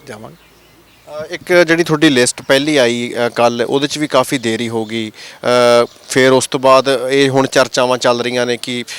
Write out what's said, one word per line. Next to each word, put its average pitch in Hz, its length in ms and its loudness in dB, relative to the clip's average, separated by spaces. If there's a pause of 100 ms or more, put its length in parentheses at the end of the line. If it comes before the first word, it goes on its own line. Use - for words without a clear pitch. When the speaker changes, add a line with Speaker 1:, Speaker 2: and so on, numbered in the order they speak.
Speaker 1:
ਜਾਵਾਂਗੇ। 123 300 -20 (680)
Speaker 2:
ਅ, 151 280 -14
ਇੱਕ 180 240 -4
ਜਿਹੜੀ 170 300 4
ਤੁਹਾਡੀ 156 260 2
ਲਿਸਟ 123 320 0
ਪਹਿਲੀ 143 360 0
ਆਈ, 120 360 0
ਅ, 120 160 -2
ਕੱਲ੍ਹ, 120 340 0
ਉਹਦੇ 139 240 -2
'ਚ 147 100 -8
ਵੀ 147 100 -4
ਕਾਫੀ 139 300 0
ਦੇਰੀ 113 320 -4
ਹੋ 113 160 -6
ਗਈ। 110 260 -8
ਅ, 120 760 2 (240)
ਫਿਰ 131 220 4
ਉਸ 131 160 2
ਤੋਂ 139 120 -6
ਬਾਅਦ 131 280 4 (220)
ਇਹ 139 200 2
ਹੁਣ 131 180 2
ਚਰਚਾਵਾਂ 127 500 0
ਚੱਲ 120 240 0
ਰਹੀਆਂ 123 240 -2
ਨੇ 123 120 -4
ਕਿ, 120 280 -8 (140)